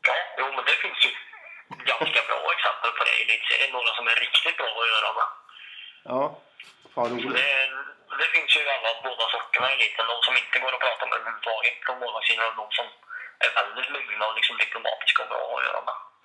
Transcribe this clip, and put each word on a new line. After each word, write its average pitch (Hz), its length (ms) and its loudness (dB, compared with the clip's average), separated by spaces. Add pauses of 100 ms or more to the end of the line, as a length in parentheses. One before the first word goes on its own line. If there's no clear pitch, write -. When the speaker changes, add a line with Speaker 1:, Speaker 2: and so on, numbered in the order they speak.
Speaker 1:
Ja, - 60 2 (240)
jo, 131 60 -2 (120)
men 127 140 -4
det 156 140 4
finns - 220 -6
ju - 40 0 (800)
ganska - 280 2 (100)
bra 117 100 0 (160)
exempel - 420 0
på - 100 2
det 120 120 4
i - 40 0
elitserien. 131 520 2
Några 120 220 0
som 120 140 -6
är 117 40 4 (100)
riktigt - 300 2
bra 120 140 -2 (120)
att 117 120 4
göra 107 240 4
med. 110 100 2 (840)
Speaker 2:
Ja, 131 80 2 (760)
fan, 120 180 2
roligt. 123 280 -2
Speaker 1:
Det, 139 120 4 (680)
det - 160 2
finns 156 200 4
ju 147 60 2 (120)
alla 113 160 0 (160)
båda 120 180 -2 (100)
sorterna 120 360 0
i 135 60 2
eliten. 113 360 2
De 120 40 0 (100)
som 127 160 2
inte - 200 -2
går 127 140 0
att 127 100 -2
prata 117 200 0
med - 120 0
överhuvudtaget 113 560 -2 (100)
från 127 180 -2
målvaktssidan 113 480 0
och 110 120 -8
de - 40 -8 (120)
som 120 80 -4 (600)
är - 40 4 (100)
väldigt - 360 -4
lugna 107 320 -4
och, 110 100 -2
liksom, 113 260 2
diplomatiska - 580 0
och - 100 -6
bra - 100 -2 (160)
att - 100 0
göra - 200 -2
med. - 80 -6 (280)